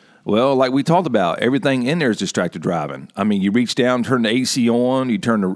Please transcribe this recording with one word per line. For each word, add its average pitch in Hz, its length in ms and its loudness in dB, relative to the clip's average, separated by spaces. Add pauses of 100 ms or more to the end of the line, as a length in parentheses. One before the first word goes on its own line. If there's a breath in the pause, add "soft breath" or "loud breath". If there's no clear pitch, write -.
(240 soft breath)
Well, 120 320 2
like 131 160 2
we 139 100 0
talked 165 240 2
about, 95 320 0
everything 131 460 0
in 147 140 0
there 147 120 0
is 101 80 0
distracted 90 420 -4
driving. 73 560 -6
I 98 80 -2
mean, 104 160 0
you 98 120 2
reach 120 220 0
down, 127 280 0
turn 120 200 0
the 110 80 2
A 127 140 0
C 120 240 0
on, 127 420 0
you 104 80 0
turn 113 240 0
the, 92 140 0